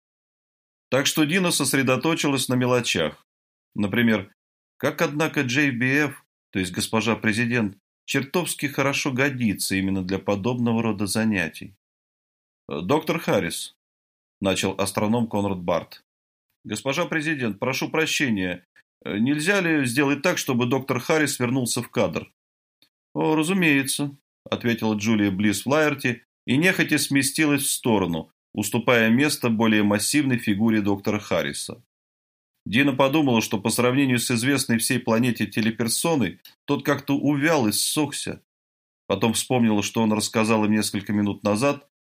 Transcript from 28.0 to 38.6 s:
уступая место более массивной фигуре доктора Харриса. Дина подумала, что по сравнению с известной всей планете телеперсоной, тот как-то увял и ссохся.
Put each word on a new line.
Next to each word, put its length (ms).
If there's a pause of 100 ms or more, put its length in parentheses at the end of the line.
уступая 560
место 400
более 340
массивной 540
фигуре 440
доктора 380
Харриса. 640 (840)
Дина 300
подумала, 460
что 180
по 100
сравнению 480
с 140
известной 480
всей 200
планете 460
телеперсоной, 920 (260)
тот 180
как-то 320
увял 520
и 40
ссохся. 720 (640)